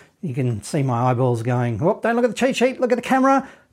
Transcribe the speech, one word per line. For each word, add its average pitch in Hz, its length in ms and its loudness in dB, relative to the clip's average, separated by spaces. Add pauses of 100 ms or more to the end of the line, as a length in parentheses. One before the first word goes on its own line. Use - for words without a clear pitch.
(220)
You 139 120 -6
can 120 280 -2
see 151 200 -2
my 127 280 0
eyeballs 123 320 0
going, 120 360 -2
"Whoop, 185 240 0
don't 233 140 0
look 240 80 2
at 233 60 0
the - 60 -10
cheat 247 200 0
sheet, 254 240 0
look 247 100 0
at 247 60 2
the 226 60 -2
camera. 269 460 2 (240)